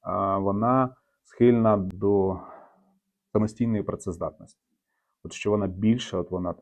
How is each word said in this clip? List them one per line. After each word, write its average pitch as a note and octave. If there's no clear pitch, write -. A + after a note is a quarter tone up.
а, G2
вона A#2
схильна A2+
до F#2+
самостійної G#2+
працездатності. -
От F2
що -
вона G#2
більше, G2+
от F2
вона F2+